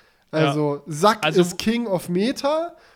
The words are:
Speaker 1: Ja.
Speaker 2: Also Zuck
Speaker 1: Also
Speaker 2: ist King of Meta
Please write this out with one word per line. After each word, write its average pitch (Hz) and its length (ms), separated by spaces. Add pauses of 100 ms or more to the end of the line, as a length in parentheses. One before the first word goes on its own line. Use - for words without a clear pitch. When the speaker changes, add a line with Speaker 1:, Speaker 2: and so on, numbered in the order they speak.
(320)
Speaker 1:
Ja. 156 80
Speaker 2:
Also 147 480
Zuck 185 340
Speaker 1:
Also 160 200
Speaker 2:
ist 180 160
King 233 300
of 185 200
Meta 277 680 (200)